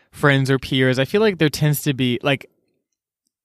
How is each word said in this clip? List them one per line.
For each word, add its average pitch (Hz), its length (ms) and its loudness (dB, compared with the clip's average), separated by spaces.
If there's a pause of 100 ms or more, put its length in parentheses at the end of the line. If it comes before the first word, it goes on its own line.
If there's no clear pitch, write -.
(140)
friends 135 360 2
or 135 100 0
peers, 131 380 0
I 135 60 0
feel 202 160 -2
like 208 200 0
there 156 100 2
tends 151 320 -2
to 147 120 -2
be, 123 300 -2
like, 139 260 -2 (960)